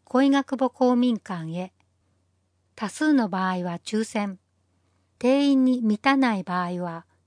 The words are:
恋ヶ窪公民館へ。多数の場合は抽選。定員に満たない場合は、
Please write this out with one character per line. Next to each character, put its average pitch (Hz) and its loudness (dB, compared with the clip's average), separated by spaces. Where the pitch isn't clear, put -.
恋 269 2
ヶ 277 2
窪 262 -2
公 247 2
民 240 2
館 160 -8
へ。 180 -8
多 208 -6
数 302 0
の 233 2
場 185 -2
合 185 -2
は 175 -6
抽 214 -2
選。 202 -6
定 269 2
員 269 4
に 254 2
満 214 0
た 277 4
な 240 2
い 185 -4
場 180 -4
合 175 -6
は、 170 -10